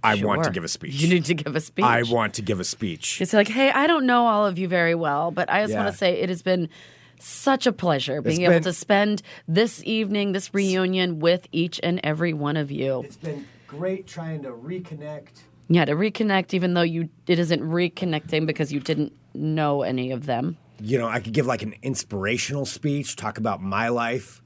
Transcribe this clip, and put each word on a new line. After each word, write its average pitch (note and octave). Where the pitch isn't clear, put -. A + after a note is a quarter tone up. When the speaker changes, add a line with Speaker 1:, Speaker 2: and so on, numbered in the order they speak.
Speaker 1:
I G#2+
want G#2
to D#3
Speaker 2:
sure. G2+
Speaker 1:
give F2
a -
speech. -
Speaker 2:
You D3+
need F3
to D#3
give D3
a D#3
speech. -
Speaker 1:
I A#2+
want A#2
to G#2+
give G2
a F2+
speech. -
Speaker 2:
It's F#3
like, G#3
"Hey, C4
I C#4
don't D#4+
know A#3+
all G#3
of F#3
you F#3
very E3+
well, D#3
but F3+
I G3+
just G#3
wanna G#3
Speaker 1:
Yeah. G3
Speaker 2:
say F3+
it F#3
has F3
been F3+
such -
a A#3+
pleasure C#3+
Speaker 1:
It's C3+
Speaker 2:
being D#3+
able F3
Speaker 1:
been D#3+
Speaker 2:
to F3
spend G#3
this G3
evening, G#3
this F#3+
reunion F#3
with E3+
each E3
and F3
every D#3
one D3
of C#3+
you." C3+
Speaker 1:
It's -
been D3
great F#3
trying D#3+
to C3
reconnect. D3+
Speaker 2:
Yeah, E3
to C#3+
reconnect, G3
even F3+
though F3
you, E3+
it E3+
isn't E3+
reconnecting D#3+
because D3+
you C#3+
didn't D3
know D3
any B2+
of B2
them. C#3
Speaker 1:
You A2
know, A#2
I A2+
could A2+
give, C3
like, A#2+
an G#2+
inspirational B2
speech, C#3+
talk G#2+
about G#2+
my G2
life A#2+